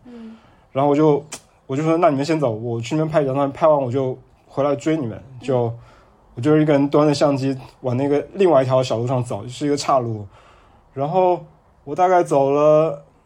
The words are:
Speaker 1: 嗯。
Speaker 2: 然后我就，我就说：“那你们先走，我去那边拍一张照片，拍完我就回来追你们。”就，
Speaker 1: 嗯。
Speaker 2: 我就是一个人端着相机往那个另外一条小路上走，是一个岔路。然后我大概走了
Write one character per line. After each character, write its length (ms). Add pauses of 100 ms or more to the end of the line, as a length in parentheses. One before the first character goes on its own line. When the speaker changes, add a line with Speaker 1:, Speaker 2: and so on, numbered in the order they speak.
Speaker 1:
嗯。 120 (600)
Speaker 2:
然 60
后 40
我 60
就， 320 (400)
我 100
就 60
说 160
：“那 100
你 60
们 100
先 140
走， 140
我 280
去 140
那 80
边 100
拍 80
一 60
张 80
照 60
片， 120
拍 140
完 100
我 140
就 260 (300)
回 160
来 140
追 200
你 80
们。” 160 (220)
就， 220
Speaker 1:
嗯。 140 (580)
Speaker 2:
我 40
就 140
是 80
一 20
个 80
人 160
端 160
着 80
相 240
机 220 (220)
往 160
那 120
个 160 (100)
另 140
外 140
一 20
条 160
小 180
路 100
上 160
走， 240
是 180
一 20
个 80
岔 220
路。 260 (720)
然 140
后 360 (380)
我 140
大 100
概 160
走 300
了 520 (220)